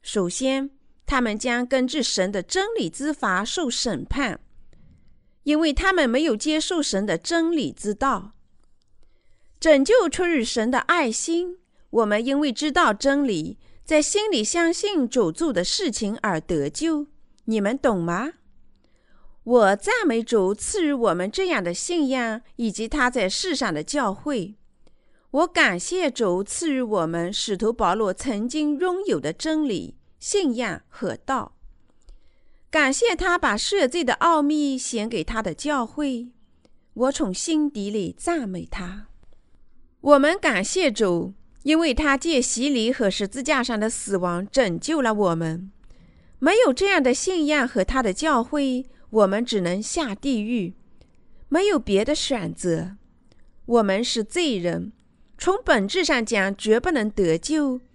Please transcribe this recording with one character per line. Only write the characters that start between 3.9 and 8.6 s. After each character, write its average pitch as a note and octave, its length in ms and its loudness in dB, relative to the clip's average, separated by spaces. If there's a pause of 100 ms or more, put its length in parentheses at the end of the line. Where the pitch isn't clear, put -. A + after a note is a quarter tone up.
判， B3 360 -4 (1040)
因 D4+ 160 2
为 D#4+ 120 2
他 F#4+ 220 2
们 C#4+ 160 4
没 C#4 140 2
有 B3 120 2
接 D4+ 240 0
受 E4 220 -2
神 G3+ 240 -2
的 F3 100 0
真 E4 340 0
理 B3 220 0
之 G#3 220 -6
道。 G#3 380 -2 (1300)